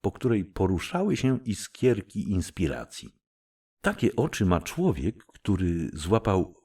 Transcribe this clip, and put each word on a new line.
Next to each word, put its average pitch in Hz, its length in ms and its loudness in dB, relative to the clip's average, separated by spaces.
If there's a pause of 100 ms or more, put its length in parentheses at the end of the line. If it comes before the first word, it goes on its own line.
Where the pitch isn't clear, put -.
po 95 100 -2
której 110 340 0
poruszały 101 720 0
się 131 280 0
iskierki 110 840 -2
inspiracji. 71 880 -4 (600)
Takie - 340 0
oczy 113 300 0
ma 90 160 4
człowiek, 101 640 -2
który 87 680 -2
złapał 95 720 0